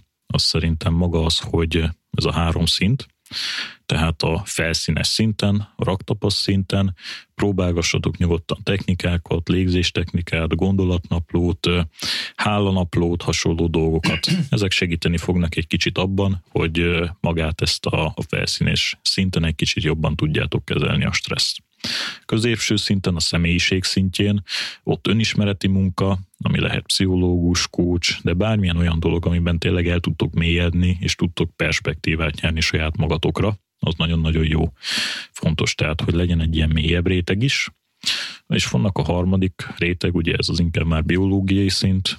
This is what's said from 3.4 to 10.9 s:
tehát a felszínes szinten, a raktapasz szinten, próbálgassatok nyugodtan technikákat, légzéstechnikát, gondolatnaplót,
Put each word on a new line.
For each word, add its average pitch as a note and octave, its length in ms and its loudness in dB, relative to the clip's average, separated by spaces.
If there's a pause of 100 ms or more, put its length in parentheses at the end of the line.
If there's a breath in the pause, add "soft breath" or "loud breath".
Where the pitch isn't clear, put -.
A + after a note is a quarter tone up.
tehát D#2+ 360 0
a E2 220 0
felszínes E2 600 -2
szinten, G2+ 720 0
a - 80 -6
raktapasz G2 500 -2
szinten, G2 600 0 (400 loud breath)
próbálgassatok F2+ 800 0
nyugodtan E2+ 460 0
technikákat, F2 840 -2
légzéstechnikát, F2 1080 0
gondolatnaplót, F2 1080 0